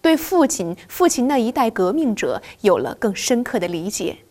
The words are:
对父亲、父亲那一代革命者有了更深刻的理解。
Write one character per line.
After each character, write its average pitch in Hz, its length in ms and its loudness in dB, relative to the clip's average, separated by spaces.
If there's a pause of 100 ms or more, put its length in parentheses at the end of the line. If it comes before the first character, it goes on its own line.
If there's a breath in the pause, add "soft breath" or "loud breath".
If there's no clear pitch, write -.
对 320 140 4
父 320 300 2
亲、 180 300 -4 (120 loud breath)
父 359 200 2
亲 247 180 0
那 277 120 2
一 233 120 0
代 240 200 0
革 185 220 0
命 277 220 0
者 123 280 -4 (180 loud breath)
有 185 180 4
了 127 220 -4
更 202 140 0
深 247 280 0
刻 240 160 -4
的 175 80 -2
理 175 220 -4
解。 - 300 -6 (120)